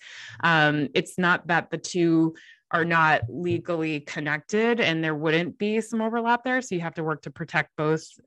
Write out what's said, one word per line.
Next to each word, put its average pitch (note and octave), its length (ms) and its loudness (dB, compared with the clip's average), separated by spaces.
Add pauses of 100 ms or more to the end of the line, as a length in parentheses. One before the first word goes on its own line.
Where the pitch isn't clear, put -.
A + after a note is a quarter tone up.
(440)
Um, D3+ 500 4
it's F3+ 220 -2
not F3 300 2
that E3 240 0
the E3 80 -6
two E3 560 2 (380)
are E3+ 120 2
not D#3+ 440 4
legally D#3+ 720 -4
connected E3+ 800 -2
and D#3+ 240 0
there D#3 100 0
wouldn't D#3+ 440 0
be G#3+ 220 -2
some A3 200 -4
overlap A#3 420 0
there. B3+ 200 -2
So A3 120 -8
you F3 60 -2
have E3 140 -8
to E3 100 -4
work D#3 180 -4
to D3+ 80 -12
protect D#3 460 -4
both, D#3 300 0 (200)